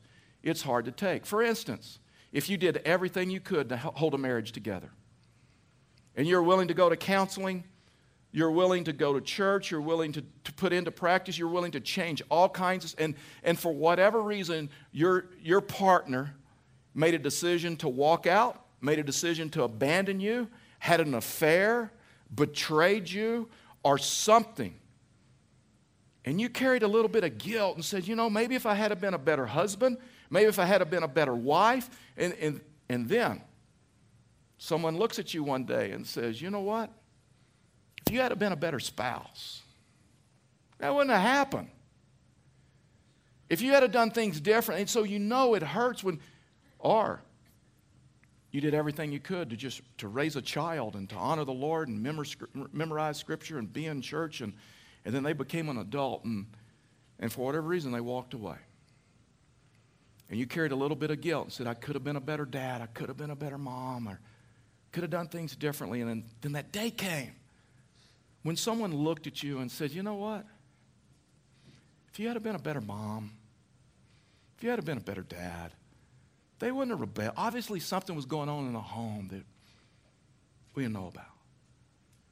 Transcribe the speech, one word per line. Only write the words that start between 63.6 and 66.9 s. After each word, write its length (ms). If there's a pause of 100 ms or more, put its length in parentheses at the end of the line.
or 140 (720)
could 100
have 80
done 160
things 280
differently." 440
And 100
then, 140 (160)
then 140
that 180
day 200